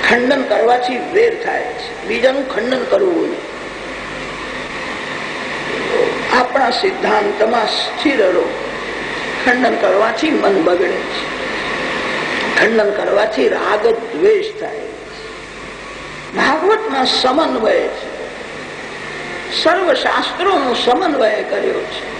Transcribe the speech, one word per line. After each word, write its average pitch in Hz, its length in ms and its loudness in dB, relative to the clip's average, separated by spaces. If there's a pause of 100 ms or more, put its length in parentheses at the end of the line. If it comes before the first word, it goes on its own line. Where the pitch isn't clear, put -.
ખંડન 254 340 2
કરવાથી 240 540 2
વેર 208 460 2
થાય 147 180 -2
છે, - 460 -8
બીજાનું 254 480 0
ખંડન 240 340 0
કરવું - 400 2
નહીં. - 220 -8 (3000)
આપણા 247 300 2
સિદ્ધાંતમાં 214 1000 2
સ્થિર - 540 0
રહો, 180 380 2 (880)
ખંડન 254 300 4
કરવાથી 220 560 2
મન 196 320 4
બગડે 180 280 4
છે, - 400 -4 (1300)
ખંડન 214 300 4
કરવાથી 208 580 2
રાગ 214 400 0
દ્વેષ 220 720 2
થાય. - 200 -6 (1600)
ભાગવતમાં 285 680 2
સમન્વય 254 760 4
છે, - 320 -4 (1500)
સર્વ 339 300 4
શાસ્ત્રોનો 285 800 2
સમન્વય 247 680 2
કર્યો - 400 0
છે. - 360 -8